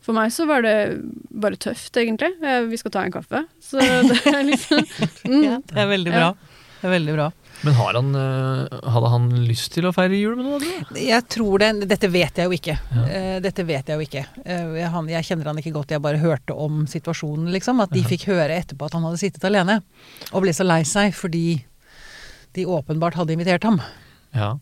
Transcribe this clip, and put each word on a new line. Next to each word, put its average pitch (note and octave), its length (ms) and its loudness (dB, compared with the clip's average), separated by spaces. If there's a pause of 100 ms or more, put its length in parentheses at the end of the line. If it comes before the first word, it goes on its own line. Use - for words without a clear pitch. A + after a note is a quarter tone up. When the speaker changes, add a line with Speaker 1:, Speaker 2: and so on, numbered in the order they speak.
Speaker 1:
for A3+ 140 -2
meg A3+ 180 2
så E4 140 -2
var C#4+ 160 4
det G#3+ 380 2 (300)
bare G#3 260 -2
tøft, - 360 -8
egentlig. A#3 400 0 (100)
Eh, C4 200 0
vi A3+ 140 -4
skal A3+ 140 -8
ta F#3+ 140 -2
en F#3 80 -4
kaffe. - 320 -6 (160)
Så C4+ 200 -4
det B3+ 460 4
er C#4+ 180 4
liksom, D4 340 2
Speaker 2:
<laughs> - 500 -4
Speaker 1:
mm. C#4 160 6
Speaker 2:
Ja, B3+ 160 2
det - 160 -8
er G#3 120 2
veldig F#3+ 240 0
bra. E3+ 80 4
Speaker 1:
Ja. E3+ 140 4 (460)
Speaker 2:
Det F#3 100 0
er F#3 100 4
veldig D3+ 140 0
bra. D3+ 180 0 (320)
Speaker 3:
Men D3 80 6
har G#2 220 4
han, C3+ 200 2
eh, C3 760 -2
hadde A#2 180 4
han A#2+ 220 4 (180)
lyst - 240 -2
til E3+ 120 -2
å F3+ 100 2
feire F#3 260 4
jul G#3+ 160 0
med B3+ 80 -4
noen, C#4+ 160 -2
tror E4 320 -6
du? - 80 -8
Speaker 2:
Jeg A#3+ 280 2
tror G#3 300 0
det. G#3 300 2
Dette G3 240 2
vet F3 240 2
jeg E3+ 80 0
jo F3+ 80 0
ikke. D#3 260 -4 (160)
Speaker 3:
Ja. A#2+ 120 4
Speaker 2:
Eh, F#3+ 340 -2
dette F#3 240 -4
vet D3 220 -2
jeg D#3 100 -2
jo D#3 80 -4
ikke. C#3 220 -8 (180)
Eh, E3+ 380 -6
jeg, E3+ 100 -2
han, E3 160 -2
jeg E3 160 -2
kjenner D#3+ 220 -4
han D3+ 100 -4
ikke D#3 160 -6
godt. D3 160 -4
Jeg D3+ 140 -2
bare D3+ 160 0
hørte D#3 360 0
om D3+ 300 -2
situasjonen, D#3+ 680 -4
liksom. A#3 300 0
At G3 100 2
de - 100 2
Speaker 3:
Ja. A#2 60 2
Speaker 2:
fikk E3 200 -2
høre F3 240 2
etterpå C#3+ 340 -6
at D#3 80 -6
han E3+ 120 -2
hadde E3+ 120 -2
sittet F#3 280 -4
alene. G3+ 360 4 (540)
Og F#3+ 80 2
ble F#3 100 4
så F#3 140 0
lei E3 160 4
seg G3+ 320 2
fordi E3+ 500 -2 (880)
de F3+ 140 -4
åpenbart E3 480 -2
hadde E3 180 -2
invitert F3 320 0
ham. G#3+ 160 4 (540)
Speaker 3:
Ja. A2+ 280 -2